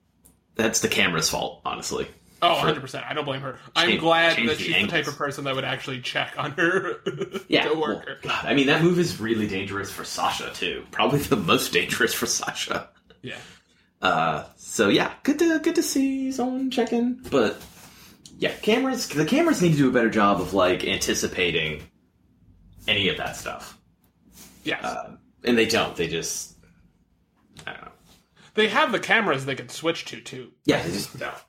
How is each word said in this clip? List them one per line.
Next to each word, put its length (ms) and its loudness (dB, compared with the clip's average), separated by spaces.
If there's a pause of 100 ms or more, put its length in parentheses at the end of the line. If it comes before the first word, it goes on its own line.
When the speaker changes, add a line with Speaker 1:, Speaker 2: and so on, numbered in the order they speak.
(560)
Speaker 1:
that's 260 2
the 60 0
camera's 420 2
fault, 360 -4
honestly. 420 -6 (340)
Speaker 2:
Oh, 140 4
Speaker 1:
For 120 0
Speaker 2:
hundred 140 0
percent. 280 -10
I 40 -6
don't 120 -4
blame 160 -6
her. 160 -10 (180)
I'm 140 4
Speaker 1:
change, 120 2
Speaker 2:
glad 340 6
Speaker 1:
change 140 2
Speaker 2:
that 80 0
Speaker 1:
the 60 -6
Speaker 2:
she's 120 -2
the 80 4
type 100 -2
Speaker 1:
angles. 140 0
Speaker 2:
of 100 -6
person 280 -6
that 100 -2
would 80 -4
actually 380 -6
check 360 -4
on 140 -4
her 460 0 (260)
<laughs> 240 -10
Speaker 1:
Yeah, 220 2
Speaker 2:
to 40 2
work 320 -2
Speaker 1:
well, 100 -10
Speaker 2:
her. 60 -20
Speaker 1:
God, 240 -4
I 80 0
mean, 140 4
that 160 4
move 160 4
is 200 0
really 280 0
dangerous 440 -4
for 120 -10
Sasha, 500 -4
too. 380 -6
Probably 280 2
the 180 2
most 360 2
dangerous 400 0
for 140 -2
Sasha. 600 -4 (320)
Speaker 2:
Yeah. 160 -12 (640)
Speaker 1:
Uh, 420 0 (140)
so, 320 0
yeah, 240 2 (100)
good 160 2
to, 200 4
good 160 0
to 80 4
see 480 -2
someone 380 -2
check 240 0
in. 280 0 (100)
But, 280 2 (800)
yeah, 140 0
cameras, 560 0
the 180 0
cameras 360 4
need 100 6
to 60 6
do 120 6
a 40 2
better 180 4
job 280 4
of, 140 -4
like, 320 4
anticipating 960 -2 (1040)
any 220 2
of 80 -2
that 200 -6
stuff. 400 -10 (840)
Speaker 2:
Yes. 200 -6
Speaker 1:
Uh, 320 -8 (280)
and 140 4
they 80 6
don't. 300 0
They 140 -2
just, 460 -6 (1080)
I 80 -10
don't 80 -16
know. 100 -18 (640)
Speaker 2:
They 120 4
have 240 2
the 80 0
cameras 460 2
they 100 -4
can 140 -12
switch 360 -4
to, 160 -12
too. 300 -14 (140)
Speaker 1:
Yeah, 180 2
they 80 -6
just 260 -6
don't. 160 -8 (160)